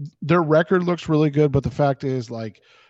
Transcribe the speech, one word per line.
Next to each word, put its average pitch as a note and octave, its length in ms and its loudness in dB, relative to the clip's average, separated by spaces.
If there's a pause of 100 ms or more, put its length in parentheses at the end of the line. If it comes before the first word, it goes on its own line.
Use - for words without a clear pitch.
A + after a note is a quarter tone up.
(220)
Their E3+ 200 2
record E3+ 420 2
looks F3 240 -4
really D#3 220 2
good, D3 220 2
but C#3 100 2
the - 80 -4
fact C#3 320 -2
is, C3 280 -6
like, A2+ 320 -12 (280)